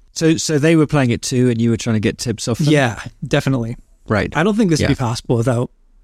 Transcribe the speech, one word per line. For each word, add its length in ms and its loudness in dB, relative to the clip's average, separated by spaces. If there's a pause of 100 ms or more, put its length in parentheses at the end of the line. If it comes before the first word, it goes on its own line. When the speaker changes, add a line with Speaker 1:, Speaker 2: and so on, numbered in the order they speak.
(120)
Speaker 1:
So, 240 2
so 220 -2
they 180 4
were 100 4
playing 240 2
it 120 -2
too, 280 2
and 100 -2
you 100 2
were 60 2
trying 180 -2
to 60 0
get 180 -2
tips 300 -6
off 100 -2
them? 140 2
Speaker 2:
Yeah, 300 0 (240)
definitely. 500 -2 (300)
Speaker 1:
Right. 300 -2
Speaker 2:
I 60 0
don't 140 0
think 140 2
this 100 2
would 80 0
be 40 2
Speaker 1:
Yeah. 60 0
Speaker 2:
possible 380 -2
without 340 -2 (340)